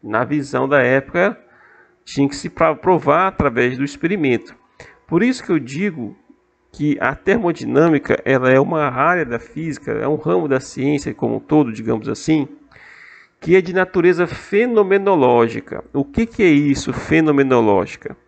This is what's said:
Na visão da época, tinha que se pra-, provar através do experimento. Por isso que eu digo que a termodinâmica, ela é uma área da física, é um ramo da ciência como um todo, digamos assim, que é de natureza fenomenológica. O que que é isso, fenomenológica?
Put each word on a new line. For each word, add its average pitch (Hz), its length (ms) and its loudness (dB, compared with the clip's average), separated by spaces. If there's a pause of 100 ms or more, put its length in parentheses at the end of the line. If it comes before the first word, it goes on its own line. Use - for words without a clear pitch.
Na 110 200 -2
visão 135 460 -2
da 139 140 4
época, 135 520 0 (680)
tinha 139 240 -2
que 139 60 -10
se - 120 -12
pra-, 160 280 0
provar 170 520 2
através 127 480 -2
do 131 80 -4
experimento. 143 720 -2 (520)
Por 175 160 0
isso 247 200 -2
que - 80 -4
eu 165 60 2
digo 135 580 -6 (560)
que 147 280 -2
a 131 160 0
termodinâmica, 160 1080 0
ela 127 280 2
é 131 80 6
uma 156 240 0
área 143 420 0
da 117 140 -6
física, 147 540 -10
é 110 140 -4
um 151 80 0
ramo 160 320 -2
da 131 120 0
ciência 139 520 -4
como 113 260 -4
um - 20 -6
todo, 143 340 0
digamos 113 340 -6
assim, 139 400 -2 (920)
que 170 160 2
é 190 60 6
de 180 120 -8
natureza 180 540 2
fenomenológica. 190 1600 0
O 139 140 -2
que 226 220 -2
que 226 160 -2
é 180 60 6
isso, 143 440 2
fenomenológica? 131 1200 0 (120)